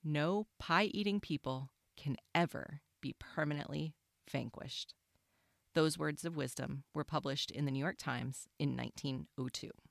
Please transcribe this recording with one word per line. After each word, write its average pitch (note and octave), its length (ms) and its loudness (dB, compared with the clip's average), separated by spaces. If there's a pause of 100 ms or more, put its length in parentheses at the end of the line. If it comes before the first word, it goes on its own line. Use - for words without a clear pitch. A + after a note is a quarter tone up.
No D#3+ 460 4 (100)
pie-eating G3+ 600 4
people C3+ 500 -2 (260)
can C#3 200 -2 (180)
ever E3 460 2 (200)
be - 200 -4
permanently D3+ 760 -2 (340)
vanquished. - 680 -6 (800)
Those D#3 200 4
words D3+ 280 -2
of E3 120 -2
wisdom C3+ 460 -4 (100)
were D3+ 120 0
published C#3 480 -2
in D3 120 0
the C#3+ 60 2
New C3+ 80 0
York D3+ 200 0
Times B2 500 -4 (100)
in C#3 160 2
nineteen B2+ 540 -4 (100)
oh C3 100 -2
two. - 220 -8 (200)